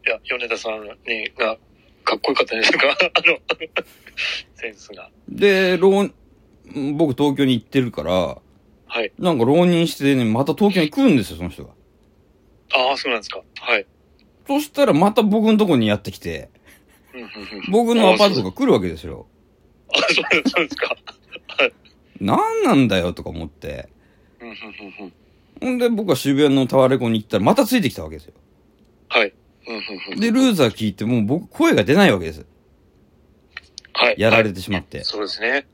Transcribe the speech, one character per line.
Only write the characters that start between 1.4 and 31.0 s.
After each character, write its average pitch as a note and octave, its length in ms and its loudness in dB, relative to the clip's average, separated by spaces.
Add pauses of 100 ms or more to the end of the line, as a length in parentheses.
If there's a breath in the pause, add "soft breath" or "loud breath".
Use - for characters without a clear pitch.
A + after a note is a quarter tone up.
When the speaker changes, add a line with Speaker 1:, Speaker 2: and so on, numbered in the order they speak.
Speaker 1:
か - 140 -2
っ - 20 -12
こ - 120 -4
よ C3 40 0
か - 80 0
っ - 20 2
た A2+ 100 -8
じ - 0 -
ゃ A2+ 60 -2
な - 60 2
い - 40 4
で - 60 0
す - 0 -
か。 C#3 140 0
<laughs> - 240 -2
あ - 100 -6
の、 E3+ 140 2 (1160 loud breath)
セ A#2 140 -12
ン G#2+ 60 -16
ス - 140 -20
が。 - 200 -20 (200)
Speaker 2:
で、 F#3+ 480 2
浪-、 G3 320 4 (880)
僕 D3 180 0
東 C#3+ 240 0
京 C#3+ 80 2
に C3 80 4
行 A2+ 100 -2
っ - 20 -20
て - 140 0
る A#2+ 140 -2
か - 100 -8
ら、 E2+ 340 0 (480)
Speaker 1:
は A#2 160 -6
い。 - 160 -8
Speaker 2:
な E3+ 140 0
ん C#3 80 0
か A#2 60 4
浪 E3 200 4
人 E3+ 220 2
し - 80 -6
て C#3 200 2
ね、 B2 100 2
ま A2+ 180 0
た D3 120 -2
東 G3+ 200 2
京 F3+ 60 4
に D3+ 80 0
来 C#4 120 -2
る C4+ 80 6
ん D#3+ 60 6
で G#2+ 80 2
す E2+ 80 -8
よ、 D#2+ 60 -12
そ E2+ 60 -8
の F2 60 -6
人 - 140 -14
が。 - 80 -20 (1000)
Speaker 1:
あ C3 180 0
あ、 C#3 60 -4
そ - 100 -8
う B2+ 60 -4
な A2 60 -6
ん - 20 -10
で - 20 -20
す - 60 -18
か。 - 120 -12 (200)
は A2+ 160 -2
い。 G2+ 80 -6 (600)
Speaker 2:
そ C#4 140 0
し D4 140 -8
た C#4+ 120 2
ら A3 60 2
ま F#3 220 4
た A#3+ 100 2
僕 G#3+ 220 2
の A3 120 4
と G#3 100 4
こ D#3 100 2
に A2 100 2
や G#2 80 2
っ G#2 60 -8
て G#2 100 -12
き - 80 -18
て、 E2 300 -10 (640 soft breath)
Speaker 1:
う B2+ 40 -18
ん、 B2 40 -16
う - 20 -16
ん、 - 20 -16
う - 40 -20
ん。 G#2 420 -12
Speaker 2:
僕 A#3 240 4
の G3 180 6
ア - 40 4
パ G#3 80 6
ー G3 100 6
ト A2+ 80 0
と F#2 80 -4
か - 60 -16
来 C#4 80 0
る G#3 80 4
わ A2 80 4
け F2+ 80 -4
で D#2+ 80 -10
す - 80 -18
よ。 C2+ 200 -14 (640)
Speaker 1:
あ、 - 120 0
そ - 200 -2
う、 - 280 -2
そ - 120 -2
う - 40 -2
で - 40 -16
す - 60 -12
か。 - 220 -6 (500)
は - 180 -2
い。 A#2+ 80 -6 (460)
Speaker 2:
「な F#4 340 0
ん A4+ 100 -2
な A#3+ 120 2
ん B2+ 140 4
だ G2 100 2
よ」 E2+ 160 -4
と - 80 -14
か - 60 -10
思 D#2 160 -10
っ - 40 -16
て。 - 380 -14 (540 soft breath)
Speaker 1:
う A#2+ 40 -20
ん、 A#2 40 -16
う - 20 -18
ん、 G#2+ 40 -18
う - 20 -20
ん、 G2+ 480 -18
う - 20 -18
ん。 E2+ 60 -20 (480)
Speaker 2:
ほ B3+ 80 -4
ん B3+ 80 -2
で、 A#3+ 100 0
僕 G#3+ 220 0
は C#3 80 2
渋 C#3 260 2
谷 C#3 100 4
の C3+ 140 2
タ C3+ 80 -2
ワ C3 140 6
レ C3+ 80 2
コ B2 120 -2
に A2+ 120 0
行 - 20 -16
っ - 40 -18
た A2 100 -2
ら、 G2 80 0
ま F#3 100 4
た C4 100 4
つ B3 120 0
い G#3+ 40 2
て C#3 80 0
き - 40 -6
た E2 100 -10
わ D#2 60 -10
け D#2+ 80 -14
で - 40 -16
す - 40 -20
よ。 - 80 -20 (720)
Speaker 1:
は A2+ 160 0
い。 G2 100 -4 (320)
う - 60 -16
ん、 - 40 -10
う - 40 -10
ん、 G#3 40 -14 (300)
う - 40 -8
ん。 - 20 -6
Speaker 2:
で、 A3+ 100 2
ル B3 120 2
ー B3+ 120 4
ザ D3+ 120 4
ー A2 60 2
聞 G#2+ 160 -4
い G2 60 -2
て、 G#2+ 120 -6